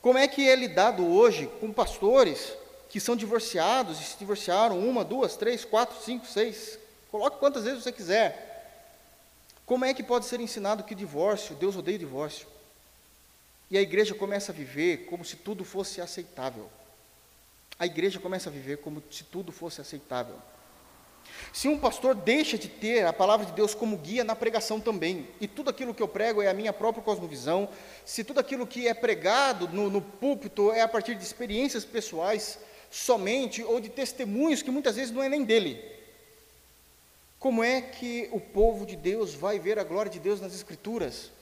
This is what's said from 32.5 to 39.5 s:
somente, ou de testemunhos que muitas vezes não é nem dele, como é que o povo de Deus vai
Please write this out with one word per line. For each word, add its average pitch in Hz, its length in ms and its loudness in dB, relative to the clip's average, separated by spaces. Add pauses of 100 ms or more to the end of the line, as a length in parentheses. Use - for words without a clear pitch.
somente, 226 720 0
ou 226 180 0
de 214 80 -12
testemunhos 262 720 -2
que 254 80 -4
muitas 262 260 0
vezes 247 160 -4
não 262 100 -2
é 269 60 0
nem 285 160 0
dele, 208 380 2 (1600)
como 233 240 0
é 254 180 2
que 240 520 -8
o 208 80 -4
povo 202 440 4
de 185 120 -10
Deus 185 380 -2
vai 190 240 -2